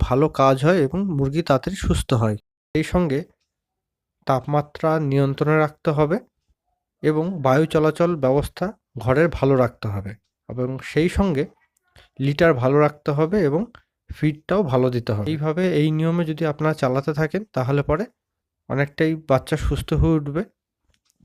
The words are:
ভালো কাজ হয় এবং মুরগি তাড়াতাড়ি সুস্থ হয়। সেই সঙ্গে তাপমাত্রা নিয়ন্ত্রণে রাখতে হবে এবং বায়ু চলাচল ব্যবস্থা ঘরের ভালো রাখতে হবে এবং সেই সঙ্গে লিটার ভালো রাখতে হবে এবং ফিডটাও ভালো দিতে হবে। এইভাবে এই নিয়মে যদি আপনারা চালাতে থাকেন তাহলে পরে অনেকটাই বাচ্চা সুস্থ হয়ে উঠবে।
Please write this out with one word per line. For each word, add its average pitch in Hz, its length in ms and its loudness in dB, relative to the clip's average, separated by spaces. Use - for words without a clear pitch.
ভালো 135 180 2
কাজ 135 160 6
হয় 180 220 4
এবং 170 120 -4
মুরগি 139 300 -2
তাড়াতাড়ি 160 380 0
সুস্থ - 280 -2
হয়। 110 240 2
সেই 156 180 0
সঙ্গে 160 260 0
তাপমাত্রা 147 640 0
নিয়ন্ত্রণে 139 560 0
রাখতে - 320 -4
হবে 156 200 2
এবং 156 220 0
বায়ু 135 200 4
চলাচল 156 460 0
ব্যবস্থা 139 420 0
ঘরের 131 240 4
ভালো 139 160 2
রাখতে 117 300 -4
হবে 98 180 -8
এবং 127 200 -6
সেই 160 260 2
সঙ্গে 165 260 0
লিটার 143 340 2
ভালো 131 320 2
রাখতে 147 260 -2
হবে 160 260 0
এবং 156 120 0
ফিডটাও 156 540 -2
ভালো 127 320 2
দিতে 117 180 -4
হবে। 104 180 -4
এইভাবে 156 320 -2
এই 156 60 2
নিয়মে 165 340 0
যদি 156 200 -4
আপনারা 156 300 -2
চালাতে 135 380 0
থাকেন 160 220 -2
তাহলে 135 340 0
পরে 156 140 0
অনেকটাই 143 420 -2
বাচ্চা 135 280 0
সুস্থ 135 220 -4
হয়ে 160 180 4
উঠবে। 147 240 -6